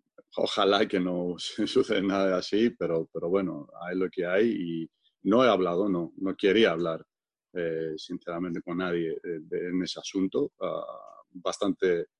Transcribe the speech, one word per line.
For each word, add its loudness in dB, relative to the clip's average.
ojalá 2
que 0
no -2
<laughs> -
suceda 0
nada 2
así, 2
pero, -2
pero -4
bueno, -2
hay -6
lo 0
que -4
hay 2
y -4
no 6
he 6
hablado, 2
no, -2
no -4
quería 6
hablar, -2
eh, -2
sinceramente -6
con -6
nadie, 0
eh, -6
de, -6
en 0
ese -6
asunto. -2
Ah, -4
bastante 0